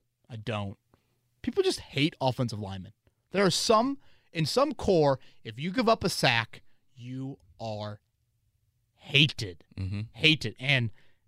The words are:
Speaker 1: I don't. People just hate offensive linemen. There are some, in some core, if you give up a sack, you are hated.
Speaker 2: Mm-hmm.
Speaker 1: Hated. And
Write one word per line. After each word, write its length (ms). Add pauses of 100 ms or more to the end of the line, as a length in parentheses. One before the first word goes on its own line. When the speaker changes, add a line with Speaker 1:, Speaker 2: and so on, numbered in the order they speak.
(300)
Speaker 1:
I 60
don't. 400 (680)
People 200
just 180
hate 400
offensive 400
linemen. 320 (400)
There 120
are 60
some, 480 (340)
in 140
some 260
core, 460 (260)
if 140
you 120
give 180
up 160
a 40
sack, 540 (320)
you 440 (220)
are 400 (960)
hated. 680 (140)
Speaker 2:
Mm-hmm. 220 (120)
Speaker 1:
Hated. 460
And 320 (380)